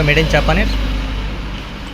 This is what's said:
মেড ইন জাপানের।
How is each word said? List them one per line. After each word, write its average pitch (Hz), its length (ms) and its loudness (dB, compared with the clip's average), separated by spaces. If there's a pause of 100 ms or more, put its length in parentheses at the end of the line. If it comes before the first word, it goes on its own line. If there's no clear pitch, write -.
মেড 147 140 6
ইন 160 140 2
জাপানের। 160 340 2 (1200)